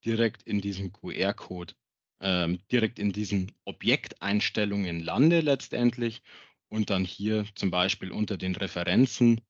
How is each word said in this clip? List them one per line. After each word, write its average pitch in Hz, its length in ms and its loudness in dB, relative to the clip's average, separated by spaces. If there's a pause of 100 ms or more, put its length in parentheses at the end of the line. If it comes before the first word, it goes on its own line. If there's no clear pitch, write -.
direkt 113 380 0
in 104 180 -2
diesem 98 280 -4
Q-R-Code, 92 840 -4 (460)
ähm, 90 400 0 (120)
direkt 113 260 2
in 101 140 0
diesen 98 400 -2 (140)
Objekteinstellungen 101 1300 -2
lande 127 400 4
letztendlich 120 840 -2 (480)
und 107 200 -2
dann 95 140 2
hier 107 400 -2 (100)
zum 95 160 0
Beispiel 92 400 0
unter 104 260 -2
den 92 200 -2
Referenzen 113 920 2